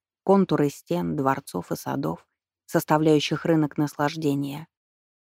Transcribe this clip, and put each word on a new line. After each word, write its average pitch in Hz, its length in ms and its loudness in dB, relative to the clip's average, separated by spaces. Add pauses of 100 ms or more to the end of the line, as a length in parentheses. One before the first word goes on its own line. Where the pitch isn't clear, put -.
(240)
контуры 170 460 4
стен, 170 460 -6
дворцов 143 560 -2
и 165 40 -4
садов, - 500 -6 (400)
составляющих 151 800 2
рынок 160 320 0
наслаждения. 147 880 -4 (680)